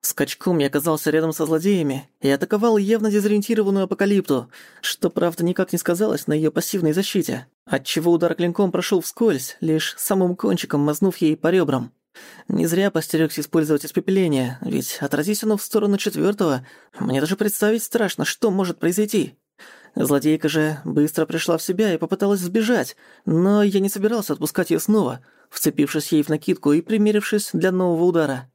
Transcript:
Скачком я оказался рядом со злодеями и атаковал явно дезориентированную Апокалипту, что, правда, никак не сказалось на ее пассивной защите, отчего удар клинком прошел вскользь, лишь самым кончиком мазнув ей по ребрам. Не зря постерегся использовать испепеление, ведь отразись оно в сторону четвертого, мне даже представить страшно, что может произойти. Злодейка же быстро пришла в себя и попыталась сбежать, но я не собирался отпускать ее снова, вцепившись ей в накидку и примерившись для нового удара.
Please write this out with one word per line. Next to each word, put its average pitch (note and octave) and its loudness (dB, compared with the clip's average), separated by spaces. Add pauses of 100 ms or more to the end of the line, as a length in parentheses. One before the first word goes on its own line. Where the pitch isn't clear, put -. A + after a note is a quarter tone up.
Скачком - -2
я C#3+ 2
оказался D3+ 0
рядом D#3+ 2
со D#3 -2
злодеями D#3+ 0 (120)
и C#3 2
атаковал A3 2
явно G#3+ 2
дезориентированную G#3 2
Апокалипту, F#3+ 0 (320)
что, - -2
правда, E3+ -2
никак F3+ -2
не F3+ -2
сказалось F3 -2
на D3+ -2
ее D#3 0
пассивной E3 -2
защите, F#3 -2 (200)
отчего D#3+ 0
удар E3 2
клинком F3 0
прошел F3+ 0
вскользь, E3 -2
лишь D#3+ -2
самым F#3 0
кончиком E3+ -2
мазнув F#3 0
ей D#3 2
по E3 0
ребрам. C#3+ 0 (560)
Не - 0
зря F3+ 2
постерегся D#3 0
использовать D3+ 0
испепеление, D3+ 0
ведь - -4
отразись D#3 -2
оно G#3+ 2
в G3+ -4
сторону G3+ 0
четвертого, E3+ 0 (340)
мне C3+ 0
даже E3 -2
представить G#3+ 0
страшно, G3+ -2
что - -2
может F#3 -2
произойти. G3 0 (600)
Злодейка C#3+ 2
же D#3 0
быстро D#3 0
пришла E3 -2
в - -4
себя F#3+ 0
и D#3+ -2
попыталась F#3+ 0
сбежать, G#3 0 (300)
но F#3+ 4
я G3+ 2
не G3 0
собирался G#3 -2
отпускать D#3+ -2
ее D#3+ 2
снова, D#3 0 (300)
вцепившись - -2
ей D3+ 2
в - -6
накидку D3+ 0
и D#3+ 2
примерившись G#3 0
для F#3 2
нового F3+ 2
удара. D3 0